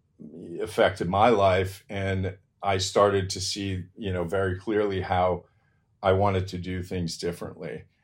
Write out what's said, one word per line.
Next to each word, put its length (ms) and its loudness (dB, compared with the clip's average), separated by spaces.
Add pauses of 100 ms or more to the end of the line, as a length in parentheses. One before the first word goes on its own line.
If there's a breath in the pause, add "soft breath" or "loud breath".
(640)
affected 460 2
my 200 4
life, 640 2
and 460 -4 (260)
I 160 0
started 520 4
to 100 -6
see, 440 -4 (140)
you 140 -4
know, 120 -2
very 340 0
clearly 420 0
how 440 0 (580)
I 100 4
wanted 360 2
to 100 -8
do 240 -6
things 360 -6
differently. 640 -8 (220)